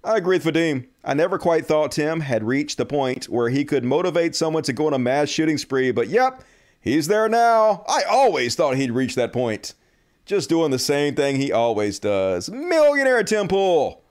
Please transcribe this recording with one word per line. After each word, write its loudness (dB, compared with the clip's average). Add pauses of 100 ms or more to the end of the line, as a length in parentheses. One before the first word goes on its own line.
I 0
agree 2
with -2
Vadim. 0 (160)
I -4
never 0
quite 0
thought 0
Tim -2
had -2
reached -2
the -2
point -4
where 0
he 0
could -2
motivate 0
someone -2
to -4
go -2
on 0
a 0
mass 0
shooting 0
spree, -2
but 0
yep, 0 (380)
he's 0
there 2
now. 2
I 0
always 2
thought 0
he'd -2
reach -2
that -2
point. -4 (520)
Just -4
doing 2
the 0
same 0
thing 0
he -2
always 0
does. -2
Millionaire 2
Tim 0
Pool. 0